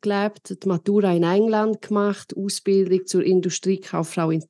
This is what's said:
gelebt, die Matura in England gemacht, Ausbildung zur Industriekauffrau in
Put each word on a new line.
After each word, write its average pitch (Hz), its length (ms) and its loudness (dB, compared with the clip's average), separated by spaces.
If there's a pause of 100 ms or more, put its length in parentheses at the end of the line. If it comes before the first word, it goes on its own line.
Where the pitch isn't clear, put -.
gelebt, 202 640 -4
die 196 40 0
Matura 196 460 2
in 170 100 2
England 214 600 2
gemacht, 202 520 -2
Ausbildung 196 720 0
zur - 180 0
Industriekauffrau 175 1080 -2
in 160 180 -2